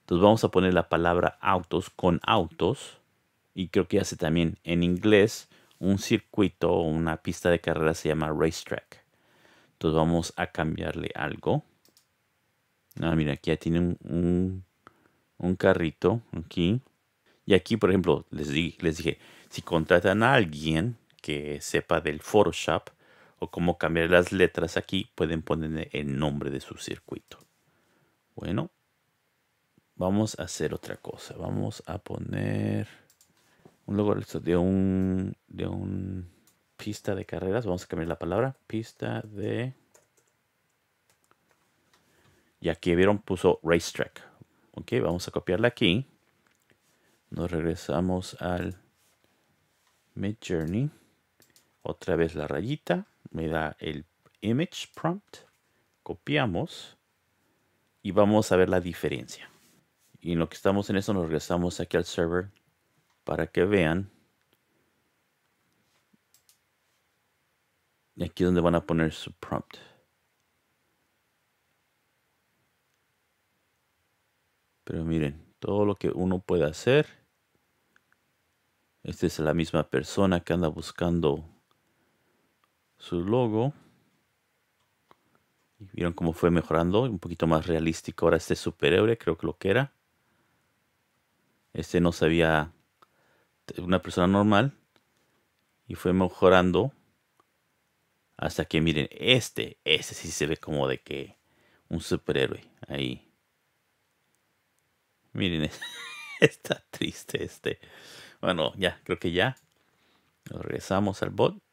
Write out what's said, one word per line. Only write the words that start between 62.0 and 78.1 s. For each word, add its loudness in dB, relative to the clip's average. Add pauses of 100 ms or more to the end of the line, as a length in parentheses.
server -2 (760)
para -4
que 2
vean. 2 (4000)
Y -4
aquí -4
es 4
donde 4
van 4
a 0
poner 0
su -14
prompt. -10 (4000)
Pero -4
miren, -2 (140)
todo 0
lo 0
que -4
uno -2
puede 2
hacer. 2 (2000)